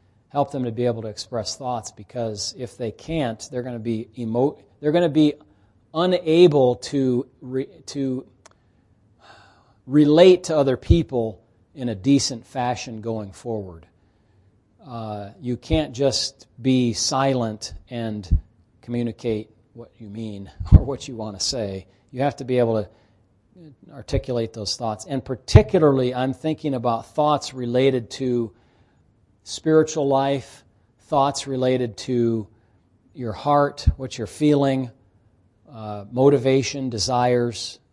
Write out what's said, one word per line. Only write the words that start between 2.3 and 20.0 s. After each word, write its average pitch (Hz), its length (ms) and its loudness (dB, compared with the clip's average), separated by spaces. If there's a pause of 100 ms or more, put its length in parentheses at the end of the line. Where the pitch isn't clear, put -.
if 123 200 -12
they 117 140 -6
can't, 139 600 -6
they're 123 120 -6
gonna 120 160 -8
be 113 380 -4
emo-, 120 420 0 (200)
they're 151 120 0
gonna 170 180 2
be 147 240 4 (600)
unable 160 840 6
to 131 520 0 (140)
re-, 131 280 -6 (160)
to 135 400 -6 (1600)
relate 151 580 6
to 160 120 0
other 135 200 2
people 120 640 0 (320)
in 123 160 -8
a 110 60 -4
decent 127 500 0
fashion 123 560 -6
going 110 300 -8
forward. 95 560 -10 (1000)
Uh, 107 460 -10 (100)
you 123 160 -6
can't 156 360 -2
just - 540 -2 (140)
be 127 320 2
silent 127 800 -2 (160)
and 110 500 -2 (420)
communicate 120 680 -4 (240)
what 117 240 -20
you 110 120 -16